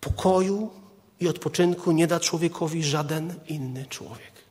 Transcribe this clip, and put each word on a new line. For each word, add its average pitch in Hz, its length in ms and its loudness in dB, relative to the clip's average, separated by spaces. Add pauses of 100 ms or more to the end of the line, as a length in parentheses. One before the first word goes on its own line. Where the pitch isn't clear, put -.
pokoju 190 680 2 (480)
i 175 80 0
odpoczynku 175 640 2
nie 160 160 4
da 165 120 2
człowiekowi 165 640 -2
żaden 156 640 -2
inny 135 380 -6
człowiek. - 460 -14 (200)